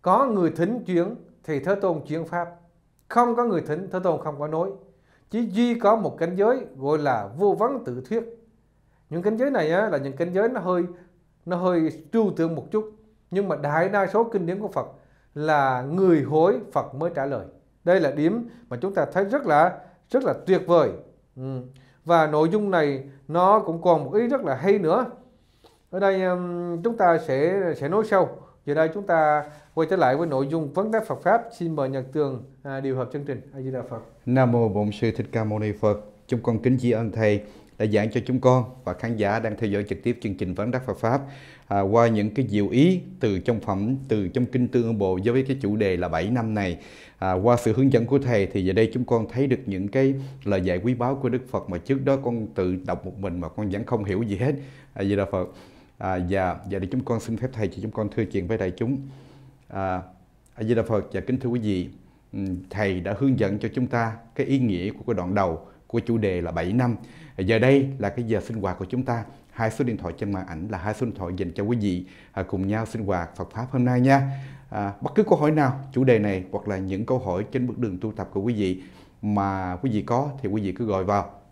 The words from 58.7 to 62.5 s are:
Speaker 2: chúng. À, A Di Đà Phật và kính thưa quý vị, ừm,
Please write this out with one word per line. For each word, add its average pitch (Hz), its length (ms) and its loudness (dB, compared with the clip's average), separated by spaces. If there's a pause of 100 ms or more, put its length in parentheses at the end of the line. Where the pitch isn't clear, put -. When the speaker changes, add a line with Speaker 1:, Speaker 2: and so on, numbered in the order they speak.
Speaker 2:
chúng. 123 260 -2 (680)
À, 95 340 -4 (540)
A 113 80 -8
Di 113 120 2
Đà 110 80 2
Phật 107 300 0
và 95 80 -4
kính 127 180 -2
thưa 123 100 -2
quý 120 100 0
vị, 101 300 -2 (440)
ừm, 95 240 -4 (120)